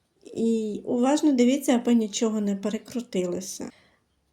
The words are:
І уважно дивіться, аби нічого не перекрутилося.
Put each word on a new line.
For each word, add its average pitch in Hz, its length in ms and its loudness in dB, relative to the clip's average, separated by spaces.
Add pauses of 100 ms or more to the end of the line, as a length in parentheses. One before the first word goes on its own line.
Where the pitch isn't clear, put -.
(340)
І 220 500 -2
уважно 277 480 2
дивіться, 262 400 4
аби 240 220 4
нічого 220 460 0
не 202 160 0
перекрутилося. 196 1120 -6 (640)